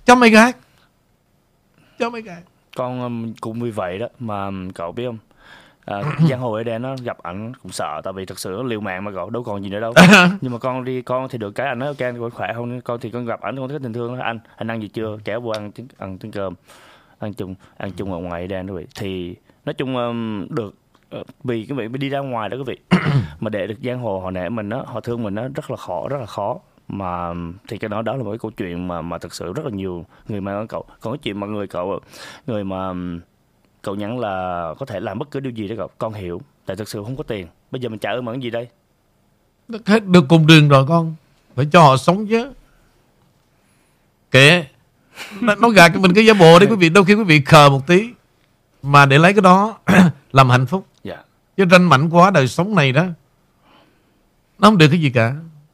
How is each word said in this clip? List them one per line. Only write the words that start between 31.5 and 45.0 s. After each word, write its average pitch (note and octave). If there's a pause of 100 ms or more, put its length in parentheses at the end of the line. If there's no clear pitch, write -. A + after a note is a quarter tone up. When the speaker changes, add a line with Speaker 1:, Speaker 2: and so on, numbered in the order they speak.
Speaker 2:
cậu, F2+ (480)
người G#2+
mà, F#2+
um, F2+ (640)
cậu G2+
nhắn G#2
là F#2 (160)
có C#3
thể G#2+
làm G#2
bất D3
cứ C#3
điều C3+
gì A2+
đó A2
cậu, F#2
con A2+
hiểu. F2+ (240)
Tại G3
thực A2
sự G#2
không B2+
có D3+
tiền. G2 (240)
Bây C3
giờ B2
mình A2
trả G2+
ơn B2
bằng A#2
cái C3+
gì A#2+
đây? A#2 (1160)
Speaker 1:
Hết G#3+
được F3+
cùng D#3+
đường D3+
rồi C3+
con. D#3+ (400)
Phải C#3
cho F3+
họ E3
sống G3
chứ. A#3 (1800)
Kệ. C#3+ (760)